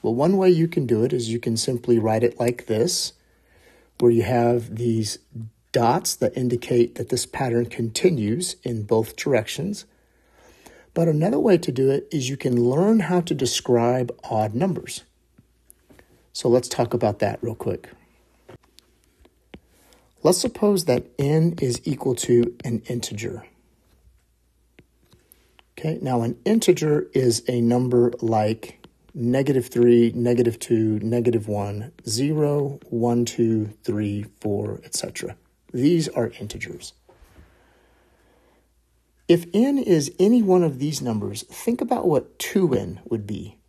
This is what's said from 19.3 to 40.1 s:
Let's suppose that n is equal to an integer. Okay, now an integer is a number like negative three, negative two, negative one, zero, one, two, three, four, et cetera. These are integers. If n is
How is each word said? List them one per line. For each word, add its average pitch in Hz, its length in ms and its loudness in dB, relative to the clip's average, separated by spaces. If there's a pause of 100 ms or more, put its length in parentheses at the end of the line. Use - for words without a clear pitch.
Let's 180 140 4
suppose 208 480 0
that 123 220 0 (120)
n 160 440 2
is 123 220 -2
equal 135 320 -2
to 120 460 2
an 113 280 -4
integer. 113 560 -8 (2250)
Okay, 156 240 -6
now 127 180 0
an 120 240 -4
integer 156 680 2
is 120 340 2
a 123 140 0
number 120 580 4
like 113 600 -2 (360)
negative 131 520 0
three, 120 440 6
negative 120 460 2
two, 110 400 0
negative 113 480 0
one, 104 460 -6 (160)
zero, 143 760 -2
one, 120 380 0
two, 113 480 -2 (120)
three, 104 420 -4 (140)
four, 104 420 -6
et - 140 -18
cetera. - 400 -8 (360)
These 156 360 2
are 117 320 -4
integers. 107 540 -14 (2250)
If 170 260 4
n 277 240 2
is 160 400 2